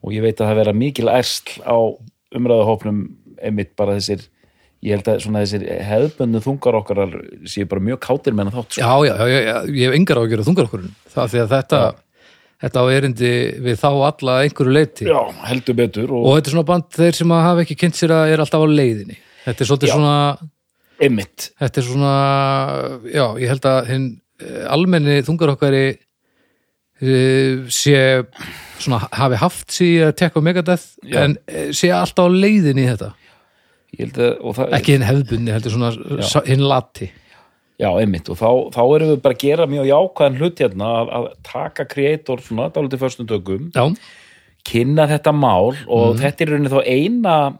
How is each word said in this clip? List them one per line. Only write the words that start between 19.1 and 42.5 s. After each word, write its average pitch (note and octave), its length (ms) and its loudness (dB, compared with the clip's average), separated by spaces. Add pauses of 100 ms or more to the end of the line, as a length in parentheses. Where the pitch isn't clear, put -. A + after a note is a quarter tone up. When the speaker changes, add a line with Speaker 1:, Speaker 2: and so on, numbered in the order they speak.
Speaker 2:
Þetta A#2+ 200 -6
er B2+ 100 -2
svolítið C#3 220 2
Speaker 1:
Já. - 60 2
Speaker 2:
svona D3 180 2 (840)
Speaker 1:
Einmitt. A#2+ 520 -4 (100)
Speaker 2:
Þetta B2+ 160 -2
er C3+ 80 0
svona, C#3 280 0 (920)
já, C3+ 220 -2 (100)
ég B2 180 -4
held C3+ 160 -2
að C3 220 0
hinn, C3 140 -2 (340)
eh, - 260 -12
almenni D3+ 560 2
þungarokkari, C#3 640 0 (1160)
eh, C3 680 2
sé C#3 320 2 (800)
svona, A#2 320 -2
hafi B2+ 260 0
haft - 400 -2
sig E3+ 240 4
að D#3 160 4
tekka E3 240 0
á D3+ 60 2
Megadeth, F3 400 0 (160)
Speaker 1:
Já. C#3 180 -2
Speaker 2:
en, D3 240 2
eh, D3+ 280 -6
sé F3 200 0
alltaf F3+ 320 2
á F3+ 80 4
leiðinni F#3 540 4
í - 20 2
þetta. G#2+ 220 -4 (840)
Speaker 1:
Ég - 80 -16
held A2+ 160 -8
að, A#2+ 240 0
og A#2+ 160 -8
það B2+ 160 -2
Speaker 2:
Ekki C#3+ 240 2
hinn C3 80 2
hefðbundni, A#2 480 0
heldur G#2+ 220 -2
svona A#2 180 0
Speaker 1:
Já. - 320 -8
Speaker 2:
sa-, - 220 0
hinn C3+ 180 2
lati. B2+ 460 -2 (720)
Speaker 1:
Já, G#2 120 0
einmitt, G2 380 0
og F2+ 100 -8
þá, A2+ 80 2 (240)
þá B2 80 -4 (160)
erum D#3 160 2
við C#3 100 0
bara C3 140 2
að - 80 -6
gera D#3 220 2
mjög C#3 200 -2
jákvæðan C#3 520 2
hlut E3 260 -2
hérna G2+ 320 -2
að, A#2 160 -2
að A#2+ 160 -6 (140)
taka D#3 420 -8
Creator C#3+ 560 -2
svona A#2+ 320 -6